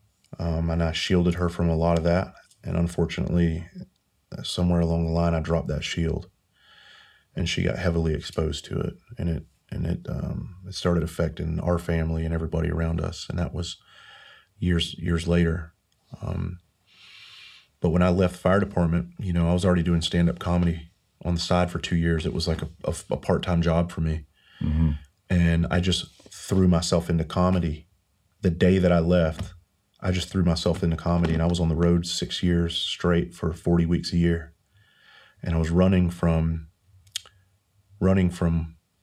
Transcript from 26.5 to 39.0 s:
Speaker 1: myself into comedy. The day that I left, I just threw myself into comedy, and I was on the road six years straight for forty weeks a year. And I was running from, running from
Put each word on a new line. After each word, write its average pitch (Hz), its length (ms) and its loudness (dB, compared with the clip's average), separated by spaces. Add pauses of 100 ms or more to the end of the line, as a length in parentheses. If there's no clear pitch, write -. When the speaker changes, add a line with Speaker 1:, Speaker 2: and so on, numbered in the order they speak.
Speaker 1:
myself 85 420 2
into 82 140 2
comedy. 85 640 0 (540)
The 90 100 2
day 90 260 4
that 90 140 4
I 87 80 6
left, 82 540 0 (460)
I 92 120 -2
just 90 180 -4
threw 95 140 0
myself 85 400 0
into 82 120 0
comedy, 85 380 0
and 80 80 0
I 82 60 2
was 87 120 0
on 82 100 2
the 82 60 0
road 85 300 2
six - 380 -6
years 85 340 2
straight - 560 -2
for 85 180 -4
forty 85 360 0
weeks 85 260 -2
a 85 40 2
year. 85 360 0 (880)
And 82 140 -2
I - 20 2
was 82 140 0
running 90 400 4
from, 80 560 0 (1300)
running 95 300 4
from 82 460 -2 (280)